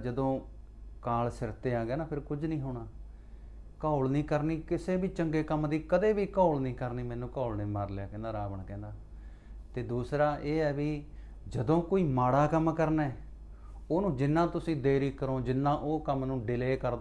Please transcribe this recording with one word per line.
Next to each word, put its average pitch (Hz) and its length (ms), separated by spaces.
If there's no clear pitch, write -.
ਜਦੋਂ 131 360
ਕਾਲ 120 280
ਸਿਰ 117 200
'ਤੇ 120 260
ਆ 117 100
ਗਿਆ 120 100
ਨਾ, 160 100
ਫਿਰ 147 140
ਕੁਝ 147 260
ਨਹੀਂ 160 160
ਹੋਣਾ। 123 260
ਘੋਲ 143 280
ਨਹੀਂ 147 120
ਕਰਨੀ 156 380
ਕਿਸੇ 170 340
ਵੀ 185 120
ਚੰਗੇ 160 360
ਕੰਮ 151 260
ਦੀ, 156 100
ਕਦੇ 180 340
ਵੀ 202 140
ਘੋਲ 160 240
ਨਹੀਂ 127 140
ਕਰਨੀ, 123 280
"ਮੈਨੂੰ 120 340
ਘੋਲ 120 200
ਨੇ 104 80
ਮਾਰ 101 240
ਲਿਆ," 98 180
ਕਹਿੰਦਾ 110 260
ਰਾਵਣ 98 300
ਕਹਿੰਦਾ। 101 300
ਤੇ 123 80
ਦੂਸਰਾ 139 600
ਇਹ 151 160
ਹੈ 147 140
ਵੀ 147 320
ਜਦੋਂ 131 340
ਕੋਈ 185 220
ਮਾੜਾ 131 440
ਕੰਮ 160 260
ਕਰਨਾ 156 300
ਹੈ, 135 140
ਉਹਨੂੰ 180 240
ਜਿੰਨਾ 151 320
ਤੁਸੀਂ 165 280
ਦੇਰੀ 139 360
ਕਰੋ, 131 300
ਜਿੰਨਾ 131 320
ਉਹ 151 260
ਕੰਮ 135 260
ਨੂੰ 131 200
ਡਿਲੇ 123 320
ਕਰ 120 240